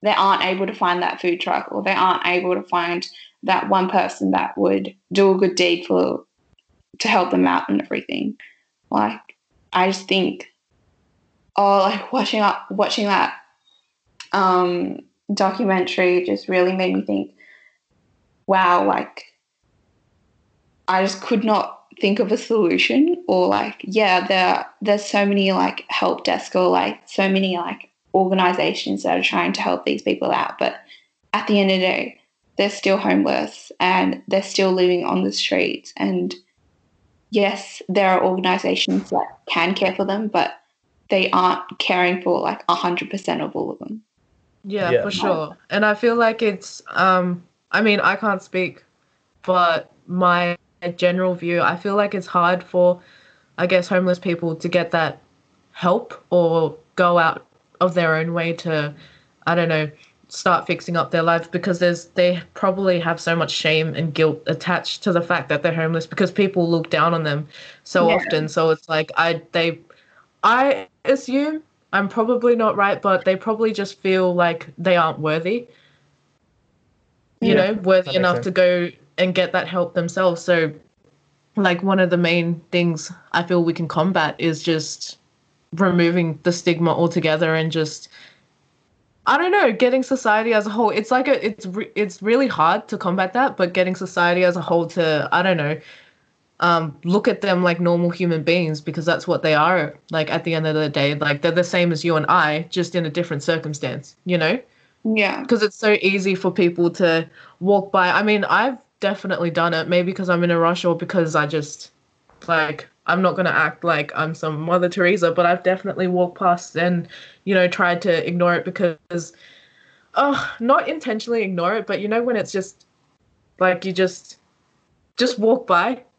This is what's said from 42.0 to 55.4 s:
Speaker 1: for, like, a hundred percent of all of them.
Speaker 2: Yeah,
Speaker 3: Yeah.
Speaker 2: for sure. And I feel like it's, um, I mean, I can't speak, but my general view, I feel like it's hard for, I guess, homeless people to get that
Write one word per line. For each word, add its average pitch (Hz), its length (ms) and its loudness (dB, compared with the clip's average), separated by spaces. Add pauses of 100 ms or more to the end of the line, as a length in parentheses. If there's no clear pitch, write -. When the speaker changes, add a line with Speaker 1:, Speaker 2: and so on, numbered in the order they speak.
Speaker 1:
for, 175 180 0
like, - 280 -6
a 170 60 2
hundred 175 360 -4
percent 175 320 -6
of 151 140 -8
all - 140 -6
of - 80 -12
them. 214 240 -14 (600)
Speaker 2:
Yeah, 196 260 -2
Speaker 3:
Yeah. - 120 2
Speaker 2:
for 202 80 -4
sure. 170 460 -2 (140)
And 208 140 0
I 208 100 4
feel 233 220 0
like 226 260 2
it's, 202 480 -4
um, 180 520 2 (300)
I 185 100 2
mean, 208 180 2
I 196 160 2
can't 196 260 -2
speak, 180 420 -6 (600)
but 175 460 0 (160)
my 175 500 0 (400)
general 180 380 0
view, 175 260 -2
I 170 160 0
feel 196 200 -4
like 202 180 0
it's 185 120 -6
hard 180 360 0
for, 180 380 2 (580)
I 180 80 0
guess, 180 220 2
homeless 180 300 2
people 170 380 -4
to 170 120 -6
get 170 240 0
that 160 280 -2 (520)